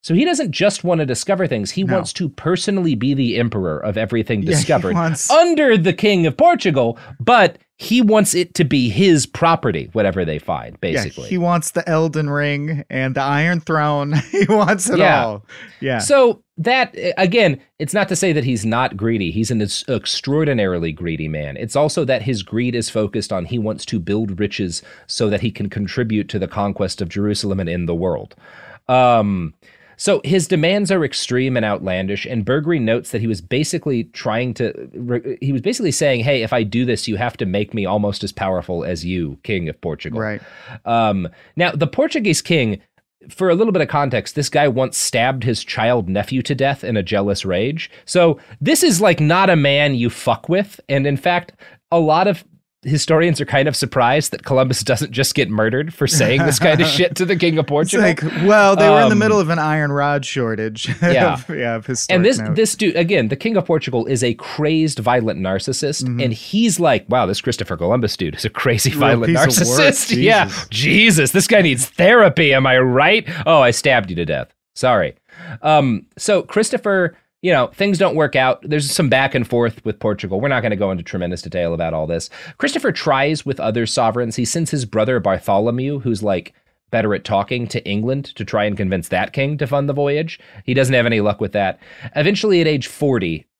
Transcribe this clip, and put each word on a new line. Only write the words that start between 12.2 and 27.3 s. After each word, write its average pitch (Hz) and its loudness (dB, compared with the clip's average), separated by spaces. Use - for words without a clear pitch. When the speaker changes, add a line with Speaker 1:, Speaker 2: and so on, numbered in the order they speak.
Speaker 2:
Ring 143 -4
and 131 -4
the 139 -2
Iron 151 0
Throne. 147 -2
<laughs> 147 -2
He 202 2
wants 208 2
it 175 0
Speaker 1:
Yeah. 165 4
Speaker 2:
all. 107 -8
Yeah. 127 -2
Speaker 1:
So 247 4
that, 240 0
again, 185 4
it's 151 -6
not 196 0
to 180 0
say 180 2
that 143 0
he's 117 -2
not 117 0
greedy. 104 0
He's 107 -2
an 113 0
ex-, - -6
extraordinarily 113 -2
greedy 78 -6
man. 73 -8
It's 113 -6
also 151 0
that 127 0
his 107 -4
greed 120 -4
is 113 -4
focused 107 -4
on 90 -4
he 120 -6
wants 107 -6
to 113 -4
build 98 -4
riches 101 -4
so 110 -2
that 101 -2
he 113 -4
can 101 -8
contribute 107 -4
to 107 -6
the 92 -4
conquest 101 -4
of 90 -6
Jerusalem 101 -4